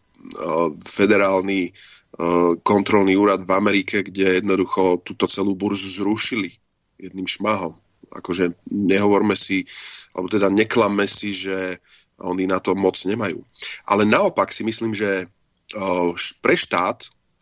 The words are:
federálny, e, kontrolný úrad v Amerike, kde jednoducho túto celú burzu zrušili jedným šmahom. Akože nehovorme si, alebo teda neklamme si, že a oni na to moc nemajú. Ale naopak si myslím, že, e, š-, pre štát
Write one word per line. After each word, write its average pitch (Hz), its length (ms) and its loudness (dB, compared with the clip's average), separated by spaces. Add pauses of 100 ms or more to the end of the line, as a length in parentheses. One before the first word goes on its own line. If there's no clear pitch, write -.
(840)
federálny, 98 880 2
e, - 20 -20 (880)
kontrolný 98 540 2
úrad 98 320 2
v 95 80 0
Amerike, 101 480 0
kde 92 400 0
jednoducho 92 640 0
túto - 240 -2
celú 98 240 0
burzu 101 340 0
zrušili 101 600 0 (500)
jedným 92 240 -12
šmahom. 95 480 -2 (380)
Akože 90 420 -2 (220)
nehovorme 101 640 2
si, 98 240 0 (500)
alebo 92 160 -6
teda 98 220 0
neklamme 104 560 2
si, 104 240 2
že 95 480 -2 (420)
a 92 100 -6
oni 92 160 -2
na 92 140 0
to 95 160 0
moc 95 260 2
nemajú. 101 380 -2 (480)
Ale 101 160 4
naopak 113 480 2
si - 100 2
myslím, 113 300 0
že, 98 320 0
e, - 20 -16 (880)
š-, - 300 0
pre 131 100 2
štát - 540 -2 (340)